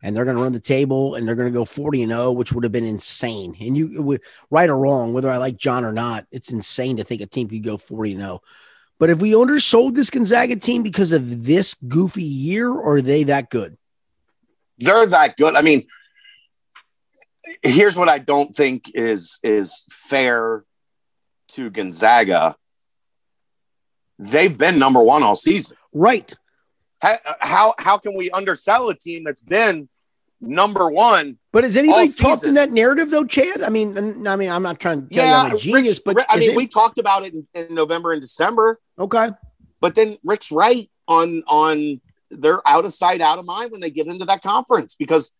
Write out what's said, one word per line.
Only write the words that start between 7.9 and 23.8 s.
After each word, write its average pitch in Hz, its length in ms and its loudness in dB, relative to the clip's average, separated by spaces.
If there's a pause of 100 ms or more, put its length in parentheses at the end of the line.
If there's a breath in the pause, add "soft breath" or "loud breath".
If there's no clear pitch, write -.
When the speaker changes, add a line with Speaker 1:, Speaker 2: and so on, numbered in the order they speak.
Speaker 1:
and 98 100 -10
oh. 92 200 -12 (560 soft breath)
But 160 120 4
have 165 120 2
we 214 120 2
undersold 254 600 4
this 262 160 0
Gonzaga 240 460 0
team 240 260 -2
because 190 300 0
of 120 320 -2
this 170 300 2
goofy 165 480 -2
year, 160 480 -4
or 156 260 0
are 139 60 2
they 143 220 2
that 139 260 0
good? 98 260 -6 (1040)
Speaker 2:
They're 202 280 4
that 156 320 2
good. 151 180 4
I 147 60 4
mean, 151 240 2 (1800 soft breath)
here's 175 340 4
what 175 140 2
I 147 80 2
don't 143 360 -2
think 131 400 0
is, 110 480 -4
is 107 480 -2
fair 117 720 -2 (880)
to 123 180 -10
Gonzaga. 95 840 2 (1600)